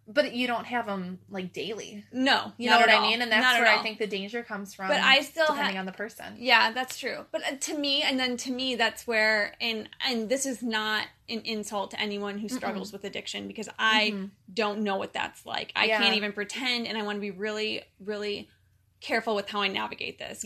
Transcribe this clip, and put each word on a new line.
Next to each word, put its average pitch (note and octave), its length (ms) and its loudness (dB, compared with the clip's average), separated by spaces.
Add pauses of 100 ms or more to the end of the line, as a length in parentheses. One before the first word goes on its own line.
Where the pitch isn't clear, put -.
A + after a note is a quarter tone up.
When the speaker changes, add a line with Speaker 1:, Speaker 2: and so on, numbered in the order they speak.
Speaker 1:
But B3+ 280 2
you B3 120 0
don't A#3 200 -2
have A#3+ 200 -2
'em, F#3 340 -6 (100)
like, F#3 240 -8
daily. G3+ 580 -8
Speaker 2:
No, A#3+ 460 2
Speaker 1:
You A#3+ 100 -2
Speaker 2:
not A#3 80 8
Speaker 1:
know A#3+ 40 10
what A3+ 100 8
Speaker 2:
at A3 40 10
Speaker 1:
I G#3+ 40 8
Speaker 2:
all. - 100 2
Speaker 1:
mean? A3+ 140 2
And A#3 100 0
that's G#3+ 100 6
Speaker 2:
Not B3+ 140 6
at A#3 60 4
Speaker 1:
where A3+ 80 8
I G#3+ 60 6
Speaker 2:
all. - 60 0
Speaker 1:
think A3 160 -6
the A3 80 -2
danger G3+ 360 -4
comes G3+ 320 -10
from, F#3+ 140 -6
Speaker 2:
But - 120 2
I C4+ 220 6
still D#4 240 0
ha- D4+ 80 4
Speaker 1:
depending C4+ 240 -2
on F#3 80 -4
the F#3+ 60 -8
person. - 460 -10
Speaker 2:
Yeah, A3+ 340 6
that's B3+ 260 -6
true. F#3 340 -6
But, D#4+ 100 -2
uh, - 140 -4
to D4+ 220 -4
me, C#4+ 240 0
and C4+ 180 2
then B3 160 0
to B3+ 160 -4
me, B3+ 220 -2
that's A3+ 320 0
where, G#3+ 560 2
and, A3 260 -4 (180)
and A3+ 220 -2
this C4+ 160 0
is C4 180 -6
not G#3+ 440 0 (240)
an A3 160 -4
insult G#3 460 -4
to - 80 -12
anyone G3+ 360 -4
who G#3 120 -6
Speaker 1:
Mm-mm. A#3+ 60 -6
Speaker 2:
struggles G3+ 380 -4
with G3 120 -12
addiction, G3+ 440 -8
because G3+ 300 -8
I G#3+ 320 4
Speaker 1:
Mm-hmm. G3 160 -4 (260)
Speaker 2:
don't G#3 280 0
know G3+ 160 2
what - 180 -4
that's - 320 -6
like. - 280 -6
I G#3+ 120 4
Speaker 1:
Yeah. G#3+ 160 2
Speaker 2:
can't A3+ 140 4
even G3+ 180 -2
pretend, A#3 520 -4
and G#3+ 120 -6
I G#3+ 40 -4
wanna G#3 180 -4
be G3+ 100 -6
really, G#3+ 520 -4 (160)
really G#3 520 -6 (500)
careful A3+ 340 0
with G3+ 160 -2
how G#3 120 -2
I G3 60 2
navigate - 500 -6
this, - 240 -10
'cause - 40 -8